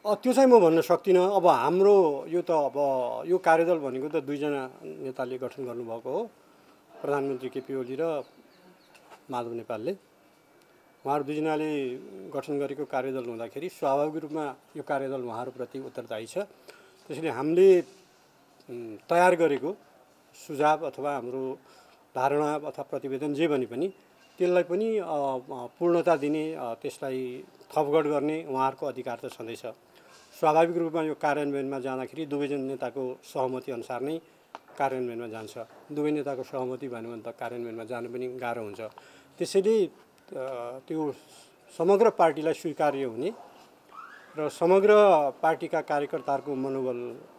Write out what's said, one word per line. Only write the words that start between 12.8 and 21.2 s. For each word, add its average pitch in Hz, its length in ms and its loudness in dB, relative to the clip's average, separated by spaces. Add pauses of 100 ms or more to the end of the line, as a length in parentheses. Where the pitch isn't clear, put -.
कार्यदल 131 400 -4
हुँदाखेरि 117 440 -8
स्वाभाविक 151 540 0
रूपमा 147 320 -6 (220)
यो 147 60 -10
कार्यदल 135 400 -4
उहाँहरूप्रति 123 560 -8
उत्तरदायी 117 480 -10
छ। - 120 -6 (680)
त्यसैले 156 200 -6
हामीले, 170 520 6
उम्, - 1160 -16 (140)
तयार 180 240 6
गरेको 160 420 0 (680)
सुझाव 151 400 2
अथवा 143 280 -4
हाम्रो 131 440 -6 (580)